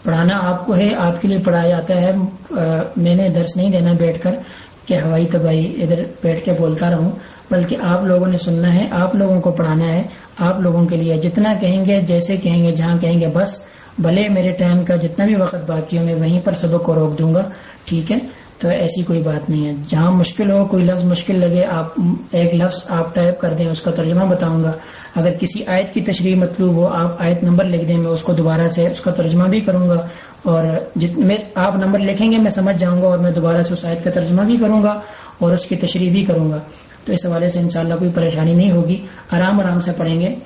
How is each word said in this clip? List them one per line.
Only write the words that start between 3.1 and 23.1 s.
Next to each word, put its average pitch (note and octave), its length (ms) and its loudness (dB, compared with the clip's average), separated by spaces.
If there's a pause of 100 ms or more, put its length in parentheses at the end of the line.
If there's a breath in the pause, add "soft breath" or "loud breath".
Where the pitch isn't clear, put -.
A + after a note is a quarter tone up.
نے F#3+ 140 2
درس E3+ 260 -2
نہیں F#3 140 0
دینا F3 240 2
بیٹھ E3+ 280 0
کر F3+ 140 0 (500 loud breath)
کہ F3 140 0
ہوائی D#3+ 260 0
تباہی E3 580 0
ادھر E3+ 200 0 (200)
بیٹھ E3 220 -2
کے F#3 80 0
بولتا E3 380 0
رہوں، E3+ 200 0 (400 loud breath)
بلکہ F3+ 300 0
آپ F3+ 220 0
لوگوں F#3 240 2
نے F3+ 100 0
سننا E3+ 360 0
ہے، F#3 180 2
آپ F3+ 240 0
لوگوں F#3 260 2
کو F3 100 0
پڑھانا D#3+ 340 0
ہے، E3+ 180 0 (360 loud breath)
آپ F#3 200 0
لوگوں E3+ 260 2
کے E3+ 120 0
لیے E3 200 0
جتنا G#3 440 0
کہیں F#3+ 240 2
گے، G3 160 2
جیسے F3 360 0
کہیں E3+ 260 2
گے، E3 120 2
جہاں E3+ 220 0
کہیں E3+ 240 2
گے، E3 60 0
بس E3+ 320 -2 (400 loud breath)
بھلے F#3 300 2
میرے F#3 220 2
ٹائم F3 340 2
کا F3 100 2
جتنا E3+ 300 0
بھی G#3+ 100 2
وقت F3+ 200 0
باقی D#3+ 420 -4
ہو، E3 60 0
میں E3 120 0
وہیں D#3+ 280 2
پر F3+ 120 0
سبق E3+ 280 0
کو D#3+ 120 0
روک D#3 240 0
دوں D#3+ 140 2
گا، G3 160 0 (360 loud breath)
ٹھیک E3 260 -4
ہے؟ A3 60 0 (420 loud breath)
تو E3+ 100 -2
ایسی F3 340 0
کوئی E3 180 0
بات D3+ 280 -4
نہیں D3+ 180 0
ہے۔ D3 40 -4 (160)
جہاں E3+ 240 2
مشکل F#3 400 2
ہو، G3 140 4
کوئی F#3 180 0
لفظ F3+ 200 2
مشکل F3+ 360 0
لگے، F3 260 2
آپ E3 360 -4 (300)
ایک E3+ 240 2
لفظ F3 340 -2
آپ E3 260 -4